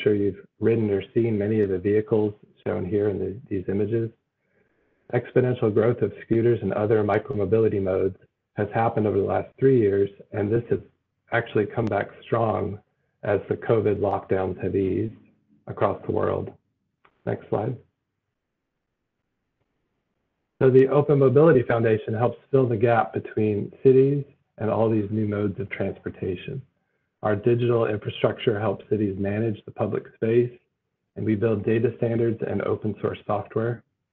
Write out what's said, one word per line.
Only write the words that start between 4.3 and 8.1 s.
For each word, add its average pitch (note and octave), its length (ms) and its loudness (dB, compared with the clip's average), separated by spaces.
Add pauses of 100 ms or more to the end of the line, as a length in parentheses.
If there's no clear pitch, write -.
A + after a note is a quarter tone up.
Exponential A#2+ 600 0
growth A2+ 260 2
of G2+ 120 0 (120)
scooters A#2 380 2
and F#2+ 100 -2
other G#2+ 320 2
micromobility G#2 800 0
modes F#2+ 340 0 (400)